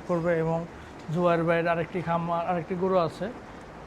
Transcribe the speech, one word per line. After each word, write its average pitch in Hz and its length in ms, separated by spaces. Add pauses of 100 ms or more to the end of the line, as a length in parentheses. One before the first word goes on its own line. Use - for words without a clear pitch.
করবে। 170 320
এবং 165 260 (480)
জুবাইর 170 300
ভাইয়ের 170 240
আরেকটি 170 340
খামার, 170 460
আরেকটি 180 280
গরু 185 220
আছে 180 320 (580)